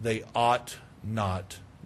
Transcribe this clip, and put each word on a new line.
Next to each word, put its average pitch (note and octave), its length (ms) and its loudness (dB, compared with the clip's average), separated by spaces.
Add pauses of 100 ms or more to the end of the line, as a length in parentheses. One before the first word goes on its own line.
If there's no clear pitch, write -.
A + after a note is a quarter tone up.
they A2+ 220 0 (120)
ought A#2+ 420 4 (260)
not G2 560 -2 (280)